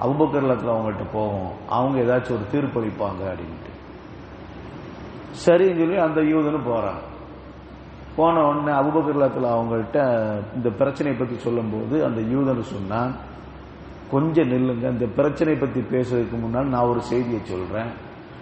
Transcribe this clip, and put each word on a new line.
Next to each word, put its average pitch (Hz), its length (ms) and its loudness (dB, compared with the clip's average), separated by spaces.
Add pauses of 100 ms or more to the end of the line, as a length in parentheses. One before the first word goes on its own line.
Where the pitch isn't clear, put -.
அபூபக்கர் 143 420 2
ரலியல்லாஹு 120 340 2
அவங்கள்ட்ட 107 340 -2
போவோம், 101 400 -2 (180)
அவங்க 131 300 2
ஏதாச்சும் 123 380 2
ஒரு 104 140 -2
தீர்ப்பளிப்பாங்க" 110 720 -2
அப்படின்ட்டு. 82 440 -8 (1800)
சரின்னு 175 340 6
சொல்லி 165 180 2
அந்த 156 240 2
யூதனும் 151 440 2
போறான். 104 340 -2 (1160)
போன 165 260 4
உடனே 147 300 2
அபூபக்கர் 147 460 2
ரலியல்லாஹு 127 400 2
அவங்கள்ட்ட 117 400 0 (580)
இந்த 120 140 0
பிரச்சனையை 135 500 0
பத்தி 120 180 -2
சொல்லும்போது 117 680 0
அந்த 113 160 0
யூதன் 127 400 2
சொன்னான், 107 540 -2 (960)
"கொஞ்சம் 151 400 4
நில்லுங்க, 127 400 2
இந்த 120 140 0 (100)
பிரச்சனையை 147 460 2
பத்தி 127 180 -2
பேசுறதுக்கு 117 600 0
முன்னால் 117 280 0
நான் 123 220 4
ஒரு 120 120 2
செய்தியை 117 420 0
சொல்றேன். 98 480 -4 (500)